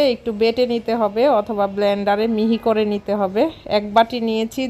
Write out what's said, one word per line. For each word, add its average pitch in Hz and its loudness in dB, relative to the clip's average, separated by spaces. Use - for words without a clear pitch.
একটু 233 -4
বেটে 226 2
নিতে 233 -4
হবে 220 0
অথবা 202 -2
ব্লেন্ডারে 202 0
মিহি 220 0
করে 220 0
নিতে 208 -4
হবে। 202 0
এক 208 0
বাটি 226 2
নিয়েছি 226 -2